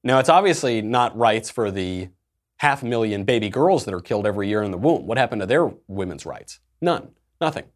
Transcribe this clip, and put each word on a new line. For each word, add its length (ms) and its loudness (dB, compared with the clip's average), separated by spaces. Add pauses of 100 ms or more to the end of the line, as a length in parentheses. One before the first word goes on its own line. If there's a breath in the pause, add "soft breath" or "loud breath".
Now, 160 4
it's 120 4
obviously 500 4
not 360 0
rights 340 2
for 200 -2
the 380 -4 (480)
half 260 0
million 420 -2
baby 260 0
girls 340 2
that 100 -6
are 60 -6
killed 260 -4
every 220 -2
year 140 0
in 80 -2
the 80 -6
womb. 280 0
What 120 -2
happened 220 0
to 60 -4
their 260 2 (160)
women's 360 -8
rights? 360 -14 (200)
None. 300 -2 (300)
Nothing. 240 -4 (120)